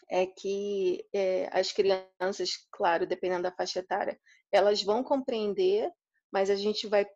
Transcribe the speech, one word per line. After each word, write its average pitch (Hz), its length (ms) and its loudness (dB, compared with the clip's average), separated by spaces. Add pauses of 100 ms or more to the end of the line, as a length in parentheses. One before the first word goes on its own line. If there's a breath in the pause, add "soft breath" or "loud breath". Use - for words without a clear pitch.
(100)
é 185 160 2
que, 196 840 -4
é, 185 400 0
as 190 200 0
crianças, 190 800 -2 (180)
claro, 175 360 0
dependendo 180 380 -2
da 180 80 -4
faixa 185 280 -6
etária, - 380 -4 (340 soft breath)
elas 202 300 4
vão 208 200 0
compreender, 220 880 0 (400)
mas 196 200 2
a 202 40 2
gente 208 320 -2
vai 202 300 2